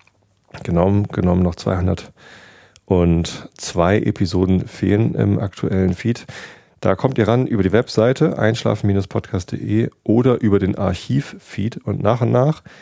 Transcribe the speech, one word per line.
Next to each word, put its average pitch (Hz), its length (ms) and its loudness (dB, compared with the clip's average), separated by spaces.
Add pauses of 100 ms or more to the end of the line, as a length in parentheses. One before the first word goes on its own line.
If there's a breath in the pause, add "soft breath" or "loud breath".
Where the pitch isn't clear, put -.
(640)
Genau 87 260 2 (200)
genommen 90 320 0
noch 87 120 0
zweihundertzwei - 2500 -2
Episoden 92 680 0
fehlen 104 460 0
im 101 240 0
aktuellen 95 560 -2
Feed. - 320 -4 (540 loud breath)
Da 98 140 2
kommt 127 220 -2
ihr 107 100 2
ran 123 200 2
über 104 160 0
die 90 100 2
Webseite 127 680 2
einschlafen 107 560 0 (140)
Podcast - 440 -6
de 107 360 -2 (140)
oder 120 400 2
über 101 160 4
den 92 180 0
Archivfeed. 113 1040 -4
Und - 240 -6
nach 117 180 2
und 117 120 0
nach 131 300 2 (200 loud breath)